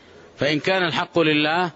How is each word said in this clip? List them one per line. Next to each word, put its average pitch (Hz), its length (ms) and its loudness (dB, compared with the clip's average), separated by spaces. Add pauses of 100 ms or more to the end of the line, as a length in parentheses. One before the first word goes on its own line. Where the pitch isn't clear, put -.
(380)
فإن 147 220 0
كان 190 240 0
الحق 170 360 -2
لله 156 560 0